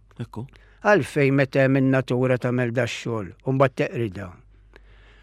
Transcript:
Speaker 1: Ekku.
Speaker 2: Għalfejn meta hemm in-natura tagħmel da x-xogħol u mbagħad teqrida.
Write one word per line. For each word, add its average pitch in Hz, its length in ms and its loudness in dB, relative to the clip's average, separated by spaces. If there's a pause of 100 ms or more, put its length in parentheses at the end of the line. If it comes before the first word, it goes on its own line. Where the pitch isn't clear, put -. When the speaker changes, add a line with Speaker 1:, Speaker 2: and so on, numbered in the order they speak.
(200)
Speaker 1:
Ekku. 117 240 -12 (400)
Speaker 2:
Għalfejn 143 560 2
meta 139 240 2
hemm 135 160 2
in-natura 131 560 0
tagħmel 123 400 -2
da 120 80 0
x-xogħol 110 480 -8 (160)
u 135 80 0
mbagħad 135 240 2
teqrida. 110 480 -6 (960)